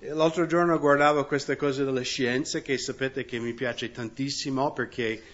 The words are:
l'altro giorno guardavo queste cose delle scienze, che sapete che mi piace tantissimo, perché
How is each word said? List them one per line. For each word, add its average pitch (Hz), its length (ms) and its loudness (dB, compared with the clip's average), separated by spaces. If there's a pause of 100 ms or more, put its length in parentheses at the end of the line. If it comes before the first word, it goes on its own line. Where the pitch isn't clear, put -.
(140)
l'altro 165 320 2
giorno 170 340 4
guardavo 143 460 6
queste 139 320 -2
cose 139 260 0
delle 131 200 0
scienze, 131 580 -2
che 131 160 -2
sapete 131 480 -4
che 120 140 -6
mi 117 140 -4
piace 120 380 -6
tantissimo, 135 800 -4
perché 113 500 -4 (120)